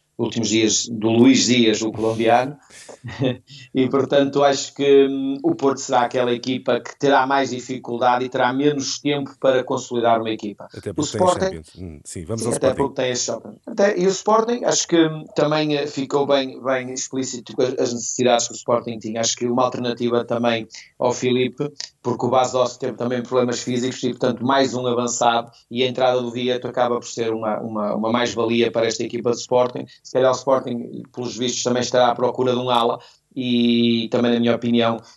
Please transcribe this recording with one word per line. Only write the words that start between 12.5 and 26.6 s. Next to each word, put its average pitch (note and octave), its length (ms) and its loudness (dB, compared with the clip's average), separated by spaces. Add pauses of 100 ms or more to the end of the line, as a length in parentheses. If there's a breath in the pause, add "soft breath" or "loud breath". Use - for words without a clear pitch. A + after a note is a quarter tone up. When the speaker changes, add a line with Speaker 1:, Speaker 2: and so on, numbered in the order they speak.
Speaker 1:
até D3 120 0
Speaker 2:
Sporting. C3 200 0
Speaker 1:
porque C3+ 140 -6
tem B2+ 100 -2
a B2 40 -4
Champions. A#2 400 -8 (100)
Até, G3+ 340 0
e F3+ 60 2
o F#3+ 40 4
Sporting, A3+ 560 0
acho D#3 220 0
que, E3+ 100 2 (100)
hum, D#3 160 -8 (120)
também, D3+ 420 0
eh, C#3+ 100 -2
ficou C#3 400 -2
bem, C3 340 0
bem B2+ 320 -4
explícito B2+ 680 -8
as, B2+ 180 0
as B2 140 0
necessidades A#2+ 540 2
que - 60 -10
o - 40 -14
Sporting A#2 420 -2
tinha. A2+ 220 -6
Acho A2+ 140 0
que A#2+ 120 -4
uma B2 160 2
alternativa A#2+ 640 0
também A#2 420 0 (320 loud breath)
ao B2+ 140 2
Filipe, B2+ 580 0 (320 loud breath)
porque A#2 220 -2
o A#2+ 40 2
Bas B2+ 220 2
Dost B2 280 0
teve A#2+ 180 -6
também A#2+ 260 -4
problemas B2 380 0
físicos B2+ 420 -4
e, B2 60 0
portanto, A#2+ 360 -2
mais C3+ 280 2
um B2+ 120 -4
avançado A#2+ 640 0 (200 soft breath)
e A#2+ 140 -2
a B2 40 2
entrada B2+ 340 2
do A#2+ 100 -4
Vieto B2 360 -4